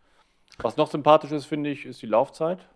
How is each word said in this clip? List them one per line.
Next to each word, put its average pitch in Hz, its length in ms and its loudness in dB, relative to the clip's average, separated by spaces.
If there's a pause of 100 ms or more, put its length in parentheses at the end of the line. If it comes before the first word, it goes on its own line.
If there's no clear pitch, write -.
(640)
Was 113 160 -4
noch 151 120 0
sympathisch 151 420 4
ist, 143 120 -6
finde 147 240 -6
ich, 139 160 -8
ist 127 160 -18
die 123 60 -14
Laufzeit. 139 680 -2